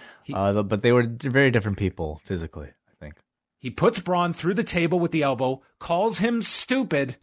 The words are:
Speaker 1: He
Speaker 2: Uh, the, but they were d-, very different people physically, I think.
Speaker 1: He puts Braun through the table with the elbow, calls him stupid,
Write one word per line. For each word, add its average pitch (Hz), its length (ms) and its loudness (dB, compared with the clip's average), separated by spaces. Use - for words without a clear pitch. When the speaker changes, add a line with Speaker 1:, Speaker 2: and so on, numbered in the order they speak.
Speaker 1:
He 143 100 -10
Speaker 2:
Uh, 98 180 2
the, 104 120 2
but 101 180 -2
they 120 100 4
were 123 120 6
d-, 117 260 -6
very 135 220 4
different 104 260 0
people 82 480 -4
physically, 80 440 -8
I - 300 -20
think. 76 180 -18
Speaker 1:
He 131 100 -10
puts 208 300 2
Braun 175 340 -2
through 180 220 -2
the 233 80 0
table 175 360 0
with 170 120 0
the 160 100 0
elbow, 131 400 0
calls 185 400 -2
him 233 240 0
stupid, 151 800 0